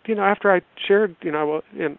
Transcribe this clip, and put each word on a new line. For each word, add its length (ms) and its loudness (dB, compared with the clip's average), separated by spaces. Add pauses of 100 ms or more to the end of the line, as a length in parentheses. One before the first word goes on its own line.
you 100 -2
know, 80 -2
after 300 2
I 80 2 (260)
shared, 340 2
you 100 -6
know, 300 -2 (140)
in, 240 -4